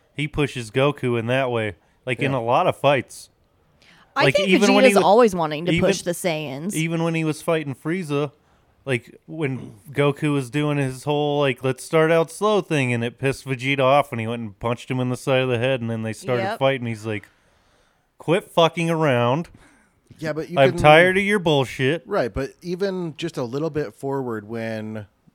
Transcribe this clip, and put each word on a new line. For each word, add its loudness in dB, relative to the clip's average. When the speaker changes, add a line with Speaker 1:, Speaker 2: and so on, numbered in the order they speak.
Speaker 1:
he -4
pushes -4
Goku 0
in -4
that 0
way. -4
Like, -4
in 0
Speaker 2:
Yeah. -2
Speaker 1:
a -4
lot 2
of 2
fights. 0
Speaker 3:
I 2
Speaker 1:
Like, 4
Speaker 3:
think 0
Speaker 1:
even 6
when 6
Speaker 3:
Vegeta's 6
Speaker 1:
he 2
wa- 4
Speaker 3:
always 6
wanting -4
to 0
Speaker 1:
even, 2
Speaker 3:
push 0
the -6
Saiyans. -6
Speaker 1:
even -2
when -2
he -2
was -4
fighting -2
Frieza, -4
like, -6
when -8
Goku 0
was -2
doing -2
his -4
whole, 0
like, 0
"Let's -4
start 2
out 2
slow" 0
thing, 0
and -2
it -6
pissed -4
Vegeta -2
off, 4
and -6
he -4
went -6
and -12
punched -6
him -2
in -2
the -6
side 0
of -2
the 0
head, -2
and -4
then -4
they -6
started -4
Speaker 3:
Yep. -4
Speaker 1:
fighting. 0
He's -8
like, -6
"Quit -2
fucking 2
around. 0
Speaker 2:
Yeah, -8
but -6
you -4
Speaker 1:
I'm 8
Speaker 2:
can -4
Speaker 1:
tired 6
of 0
your 2
bullshit." 0
Speaker 2:
Right, -2
but -8
even -6
just -8
a -4
little -6
bit -6
forward -6
when -8